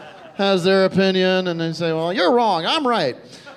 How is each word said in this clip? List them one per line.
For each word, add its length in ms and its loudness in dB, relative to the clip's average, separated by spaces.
has 300 0
their 200 4
opinion, 640 2
and 120 -4
they 120 -4
say, 200 -4
"Well, 200 -2
you're 200 2
wrong, 340 2
I'm 200 -2
right." 300 0